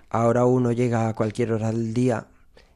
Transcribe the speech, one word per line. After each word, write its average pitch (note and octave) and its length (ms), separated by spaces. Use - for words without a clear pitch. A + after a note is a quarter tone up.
Ahora A#2 360
uno B2 260
llega A#2 360
a A2 60
cualquier A2 380
hora A2 180
del A2+ 240
día B2 320